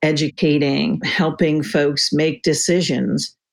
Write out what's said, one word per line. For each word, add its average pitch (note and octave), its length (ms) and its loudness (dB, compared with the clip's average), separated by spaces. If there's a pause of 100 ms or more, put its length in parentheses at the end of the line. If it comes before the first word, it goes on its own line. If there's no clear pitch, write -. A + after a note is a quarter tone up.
educating, D3 1000 0
helping D#3 600 0
folks D3 500 0
make D3+ 320 0
decisions, - 920 0 (180)